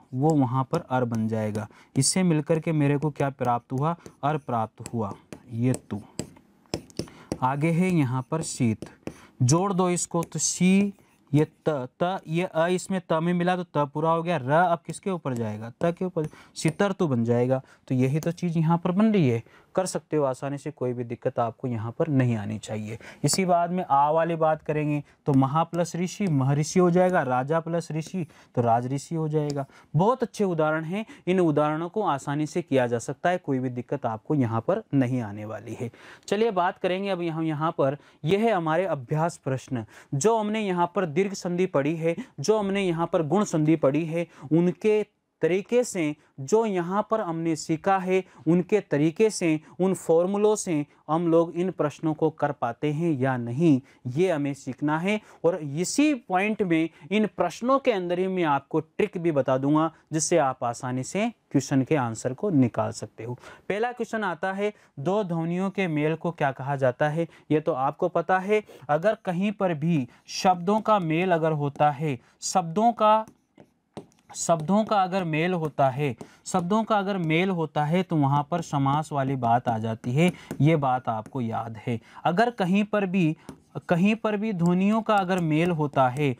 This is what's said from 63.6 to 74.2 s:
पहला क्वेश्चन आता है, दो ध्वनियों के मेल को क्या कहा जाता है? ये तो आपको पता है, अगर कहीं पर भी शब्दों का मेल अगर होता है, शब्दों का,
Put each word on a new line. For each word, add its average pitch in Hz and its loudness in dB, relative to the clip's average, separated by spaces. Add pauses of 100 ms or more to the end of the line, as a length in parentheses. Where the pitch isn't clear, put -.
पहला 214 -2
क्वेश्चन 226 -6
आता 190 -4
है, 208 -4 (260)
दो 185 0
ध्वनियों 170 -2
के 190 -2
मेल 151 0
को 165 -4
क्या 143 0
कहा 139 -4
जाता 135 2
है? 160 -2 (240)
ये 151 4
तो 160 -2
आपको 139 -2
पता 175 0
है, 208 0 (260)
अगर 165 2
कहीं 190 -2
पर 185 0
भी 147 0 (260)
शब्दों 185 2
का 214 2
मेल 170 0
अगर 160 2
होता 147 0
है, 143 -4 (240)
शब्दों 196 0
का, 220 4 (1040)